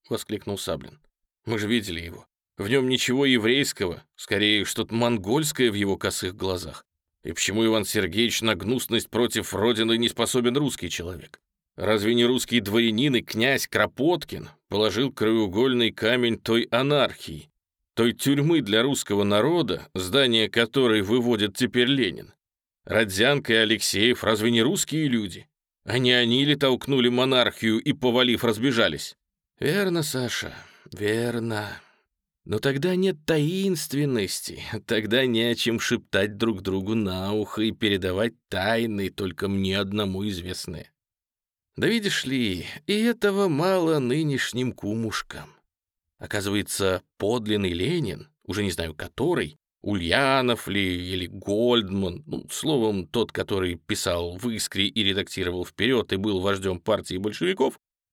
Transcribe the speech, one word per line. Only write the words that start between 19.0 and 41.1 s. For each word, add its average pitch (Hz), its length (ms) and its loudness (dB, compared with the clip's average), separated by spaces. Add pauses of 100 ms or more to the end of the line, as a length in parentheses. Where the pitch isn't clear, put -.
народа, 107 720 2
здание 110 540 2
которой 117 520 2
выводит 107 560 2
теперь 123 300 2
Ленин? 92 460 -2 (520)
Родзянко 110 680 2
и - 20 4
Алексеев 110 680 2
разве 110 280 2
не 117 100 4
русские 156 460 0
люди? 107 400 -4 (380)
А 110 120 -2
не 127 140 4
они 123 340 4
ли 147 100 4
толкнули 131 540 2
монархию 123 720 2
и, 131 140 -2
повалив, 123 500 2
разбежались?» 113 720 0 (440)
Верно, 170 440 0
Саша, 127 500 -4 (380)
верно. 110 800 -2 (720)
Но 107 160 -4
тогда 139 360 0
нет 185 300 0
таинственности, 151 1400 0 (240)
тогда 110 400 2
не 117 180 4
о 120 120 2
чем 117 240 0
шептать 104 580 0
друг 107 240 0
другу 98 340 -2
на 98 380 -2
ухо 107 280 -2
и 110 100 2
передавать 98 640 0 (160)
тайны, 107 600 0
только 98 380 -6
мне 98 320 0
одному 98 480 -2
известные. 87 640 -10 (840)